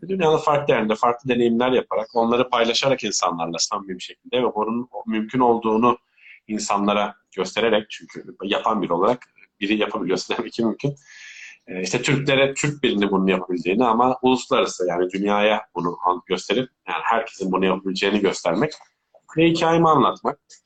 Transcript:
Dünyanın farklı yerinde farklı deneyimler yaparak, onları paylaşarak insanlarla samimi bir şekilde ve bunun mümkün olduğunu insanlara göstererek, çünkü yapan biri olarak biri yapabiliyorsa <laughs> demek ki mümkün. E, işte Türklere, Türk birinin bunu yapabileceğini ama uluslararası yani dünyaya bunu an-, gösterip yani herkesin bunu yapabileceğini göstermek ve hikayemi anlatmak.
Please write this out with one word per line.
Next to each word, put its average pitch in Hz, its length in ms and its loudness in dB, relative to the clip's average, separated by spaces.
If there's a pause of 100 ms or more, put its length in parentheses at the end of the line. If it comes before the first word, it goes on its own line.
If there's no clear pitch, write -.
Dünyanın 170 280 2
farklı 147 380 2
yerinde 107 200 2
farklı 120 340 0
deneyimler 120 440 2
yaparak, 107 420 0
onları 117 340 2
paylaşarak 120 560 0
insanlarla 85 540 -2
samimi 98 360 -6
bir 90 80 -12
şekilde - 400 -4
ve 113 120 0
bunun 113 340 -4 (180)
mümkün 110 340 -2
olduğunu 117 580 2 (500)
insanlara 104 680 -2 (220)
göstererek, 107 540 0
çünkü - 340 -16 (180)
yapan 101 400 -2
biri 85 100 -2
olarak 101 300 2 (380)
biri 101 160 0
yapabiliyorsa 98 580 -2
<laughs> - 40 -2
demek - 140 -6
ki 117 120 -2
mümkün. - 300 -2 (720)
E, 92 160 -8
işte 117 200 -2
Türklere, 139 520 2
Türk - 280 -4
birinin 101 280 2
bunu 95 200 2
yapabileceğini 90 540 0
ama 123 380 2
uluslararası 123 680 0
yani 90 220 0
dünyaya 104 520 0 (120)
bunu 87 220 -4 (100)
an-, 90 200 0
gösterip 101 420 -2 (200)
yani 82 140 -6
herkesin 95 500 -2
bunu 92 120 2
yapabileceğini 95 560 0
göstermek 95 520 0 (640)
ve 165 140 4
hikayemi 165 380 4
anlatmak. 110 520 2 (260)